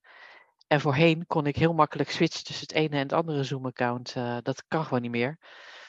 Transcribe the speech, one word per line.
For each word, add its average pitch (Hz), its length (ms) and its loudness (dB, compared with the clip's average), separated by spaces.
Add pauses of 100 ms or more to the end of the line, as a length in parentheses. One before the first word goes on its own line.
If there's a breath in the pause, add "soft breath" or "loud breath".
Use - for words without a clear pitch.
(680 loud breath)
En 147 140 4
voorheen 160 460 4
kon 151 180 0
ik 143 100 0
heel 165 180 4
makkelijk 147 380 2
switchen - 320 0
tussen - 240 -12
het - 80 -4
ene 156 200 2
en 143 60 2
het 139 120 -4
andere 151 300 0
Zoom-account. 123 720 -4
Eh, 120 260 -4
dat 135 260 -6
kan 160 160 -2
gewoon 127 180 -2
niet 120 100 -6
meer. 120 260 -2 (520 loud breath)